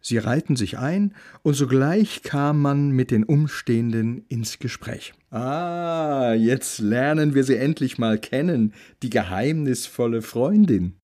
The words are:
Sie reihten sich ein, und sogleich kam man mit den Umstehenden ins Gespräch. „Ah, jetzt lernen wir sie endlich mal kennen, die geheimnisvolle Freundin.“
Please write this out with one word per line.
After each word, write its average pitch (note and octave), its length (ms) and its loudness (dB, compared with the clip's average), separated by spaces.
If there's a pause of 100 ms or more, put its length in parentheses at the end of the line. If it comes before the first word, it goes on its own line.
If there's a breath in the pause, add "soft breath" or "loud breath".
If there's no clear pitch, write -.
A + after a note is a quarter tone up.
Sie A#2 180 -2
reihten A#2+ 360 0
sich G#2+ 240 -4
ein, G3 360 -2 (280 loud breath)
und D3 120 2
sogleich C#3 680 0
kam C#3+ 400 0
man C#3+ 280 2
mit C3 200 0
den A2 140 4
Umstehenden A#2 1040 0
ins A2+ 320 -6
Gespräch. - 540 -10 (160)
„Ah, D#3 1040 -2
jetzt A2+ 440 0
lernen C#3 560 2
wir C3+ 80 4
sie C3 140 4
endlich C3+ 420 -2
mal A2 220 0
kennen, C3 520 0 (300 loud breath)
die B2 80 -4
geheimnisvolle A#2 1120 -2
Freundin.“ B2 800 2